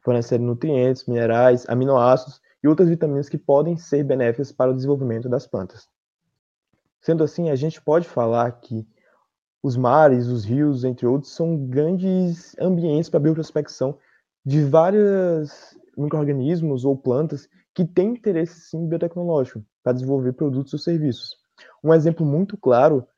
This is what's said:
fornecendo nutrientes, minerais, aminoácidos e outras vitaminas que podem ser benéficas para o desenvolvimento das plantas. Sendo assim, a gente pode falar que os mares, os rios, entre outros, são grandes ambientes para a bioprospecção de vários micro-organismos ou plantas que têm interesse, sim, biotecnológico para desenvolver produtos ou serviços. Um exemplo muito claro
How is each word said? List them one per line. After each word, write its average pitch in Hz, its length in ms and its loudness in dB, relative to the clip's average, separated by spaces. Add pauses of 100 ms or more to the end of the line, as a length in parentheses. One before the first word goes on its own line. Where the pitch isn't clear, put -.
fornecendo 120 440 0
nutrientes, 127 640 -2
minerais, 120 600 2
aminoácidos 127 720 2 (220)
e 143 60 2
outras 165 200 4
vitaminas 151 400 -2
que 156 100 -8
podem 151 380 0
ser 147 280 -4
benéficas 131 480 -2
para 131 180 0
o 131 40 0
desenvolvimento 131 540 -4
das 135 180 -4
plantas. 98 420 -10 (1120)
Sendo 160 240 0
assim, 165 260 -2
a 139 60 0
gente 151 240 -6
pode 165 280 0
falar 120 440 0
que 110 340 -12 (760)
os 131 160 -4
mares, 127 520 4
os 120 160 -4
rios, 131 400 -2
entre 123 220 -4
outros, 135 280 -2
são 165 320 -4
grandes 175 920 -2
ambientes 170 500 0
para 147 80 2
a 143 40 0
bioprospecção 151 760 -2 (460)
de 143 200 2
vários 175 1120 0 (200)
micro-organismos 147 880 -2
ou 139 120 0
plantas 135 520 -4 (260)
que 180 100 0
têm 180 260 0
interesse, 175 500 -4 (100)
sim, 165 180 -6
biotecnológico 165 760 -4 (180)
para 127 100 0
desenvolver 127 400 -2
produtos 135 400 -4
ou 151 60 -6
serviços. 151 580 -4 (480)
Um 151 80 4
exemplo 165 340 2
muito 170 300 -2
claro 131 500 2 (120)